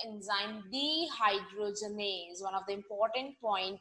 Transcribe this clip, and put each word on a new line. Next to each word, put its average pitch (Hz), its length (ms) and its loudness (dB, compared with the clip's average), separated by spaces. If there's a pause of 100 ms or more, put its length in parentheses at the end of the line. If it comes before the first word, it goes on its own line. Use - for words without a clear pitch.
enzyme 208 640 -2
dehydrogenase, 208 1700 0
one 190 120 -2
of 185 120 -2
the 196 80 0
important 226 680 0
point 196 400 0